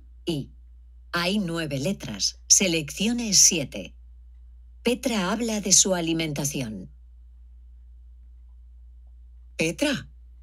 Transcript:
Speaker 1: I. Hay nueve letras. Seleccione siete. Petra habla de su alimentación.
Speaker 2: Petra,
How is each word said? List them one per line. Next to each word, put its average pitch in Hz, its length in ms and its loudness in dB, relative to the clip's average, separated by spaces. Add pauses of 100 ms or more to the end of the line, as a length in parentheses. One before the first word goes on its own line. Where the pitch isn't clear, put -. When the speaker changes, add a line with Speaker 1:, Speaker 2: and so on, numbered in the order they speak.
(260)
Speaker 1:
I. 143 260 -4 (640)
Hay 185 260 0
nueve 165 400 -2
letras. 202 600 -4 (100)
Seleccione 202 840 2
siete. 143 640 2 (880)
Petra 233 480 0
habla 214 300 -2
de 196 100 0
su 185 240 6
alimentación. 147 960 -2 (2750)
Speaker 2:
Petra, 170 540 -2 (340)